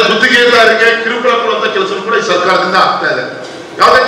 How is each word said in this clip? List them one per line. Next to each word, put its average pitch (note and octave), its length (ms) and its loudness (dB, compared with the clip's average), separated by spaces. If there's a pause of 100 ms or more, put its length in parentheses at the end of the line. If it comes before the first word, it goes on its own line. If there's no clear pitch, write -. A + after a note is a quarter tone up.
ಗುತ್ತಿಗೆದಾರರಿಗೆ A#3 800 2 (160)
ಕಿರುಕುಳ A#3+ 280 -2 (100)
ಕೊಡುವಂತ - 240 -2 (100)
ಕೆಲಸ - 160 -2 (160)
ಕೂಡ - 120 -2
ಈ - 120 -4
ಸರ್ಕಾರದಿಂದ F#3 520 0
ಆಗ್ತಾ - 300 -2
ಇದೆ. - 100 -4 (560)
ಯಾವುದೇ A3 280 4